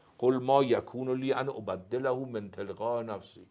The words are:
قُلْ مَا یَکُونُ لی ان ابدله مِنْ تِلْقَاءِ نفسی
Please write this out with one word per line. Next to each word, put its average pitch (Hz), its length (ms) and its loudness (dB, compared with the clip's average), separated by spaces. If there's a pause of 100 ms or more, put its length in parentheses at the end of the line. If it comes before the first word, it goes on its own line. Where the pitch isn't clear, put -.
(180)
قُلْ 127 200 4
مَا 135 260 4
یَکُونُ 127 560 0
لی 131 140 0
ان 131 160 -2
ابدله 117 760 -4
مِنْ 104 260 -8
تِلْقَاءِ 104 520 -4
نفسی 95 480 -12